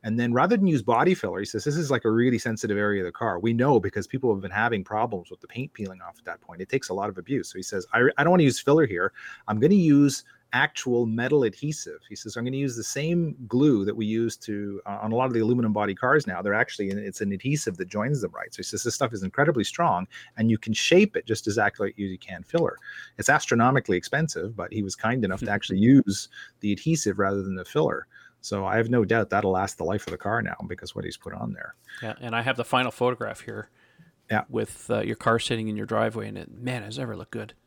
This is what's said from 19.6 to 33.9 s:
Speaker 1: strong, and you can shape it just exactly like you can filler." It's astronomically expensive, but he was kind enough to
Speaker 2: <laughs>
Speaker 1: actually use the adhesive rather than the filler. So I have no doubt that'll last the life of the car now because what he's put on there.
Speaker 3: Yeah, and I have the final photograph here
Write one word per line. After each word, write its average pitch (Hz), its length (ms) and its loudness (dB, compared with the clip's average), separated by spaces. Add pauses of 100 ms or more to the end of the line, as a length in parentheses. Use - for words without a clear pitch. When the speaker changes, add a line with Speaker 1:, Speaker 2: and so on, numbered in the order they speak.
Speaker 1:
strong, 101 440 -2 (300)
and 220 120 2
you 110 80 4
can 110 160 -4
shape 196 420 4
it - 100 -2
just 110 220 -4
exactly 101 420 0
like - 100 -14
you 95 180 -6
can 92 260 -16
filler." - 340 -2 (400)
It's - 120 -2
astronomically 123 680 4
expensive, 117 580 -4
but 90 180 -8
he 107 100 -4
was 95 120 -6
kind 117 280 -2
enough 92 180 -2
to 113 80 -6
Speaker 2:
<laughs> - 20 -2
Speaker 1:
actually 98 280 -2
use 117 480 6 (340)
the 104 120 -2
adhesive 104 460 -2
rather 98 240 0
than 95 120 -6
the 92 100 -10
filler. - 420 -2 (340)
So 98 240 -6
I 98 120 0
have 117 120 2
no 120 160 4
doubt 107 240 2
that'll 98 220 2
last 92 260 -2
the 87 60 -6
life 98 240 -2
of - 40 -8
the 87 60 -8
car 110 240 -2
now - 140 -6 (120)
because - 280 -12
what - 100 -8
he's - 120 -10
put - 160 -14
on 58 200 -8
there. - 220 -14 (260)
Speaker 3:
Yeah, 110 180 -8
and 113 160 -8
I 117 60 0
have 123 160 -2
the 120 80 -4
final 127 260 0
photograph 123 500 -2
here 107 280 -12 (640)